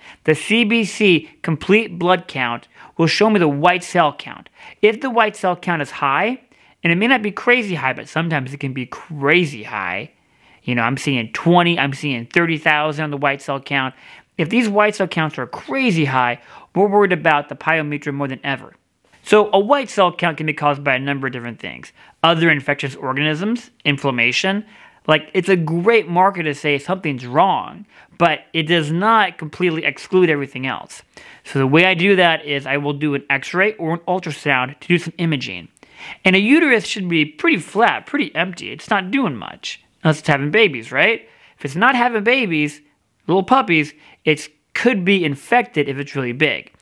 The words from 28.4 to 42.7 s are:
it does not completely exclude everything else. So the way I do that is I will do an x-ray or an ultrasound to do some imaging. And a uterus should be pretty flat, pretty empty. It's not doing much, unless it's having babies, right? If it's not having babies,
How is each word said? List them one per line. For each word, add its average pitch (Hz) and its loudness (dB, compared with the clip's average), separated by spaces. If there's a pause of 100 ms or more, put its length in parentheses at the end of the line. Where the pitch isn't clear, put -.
it 165 -2
does 156 0
not 196 2
completely 160 -4
exclude 170 2
everything 139 -4
else. - -10 (400)
So - -4
the 135 4
way 151 6
I 185 4
do 185 4
that 170 2
is 143 -4
I 135 -2
will 147 -4
do 143 -2
an 135 -8
x-ray 175 -2
or 165 -4
an 170 -6
ultrasound 147 -2
to - -12
do 175 4
some - -8
imaging. 123 -4 (560)
And 185 4
a - 4
uterus 247 4
should 185 -6
be 165 2
pretty 285 0
flat, 175 0
pretty - -4
empty. 170 -6
It's 143 -14
not 190 -2
doing 226 0
much, - -14 (180)
unless 156 2
it's - -2
having 143 2
babies, 151 0
right? 175 0 (300)
If - -8
it's 139 -10
not 240 4
having 240 0
babies, 190 0 (480)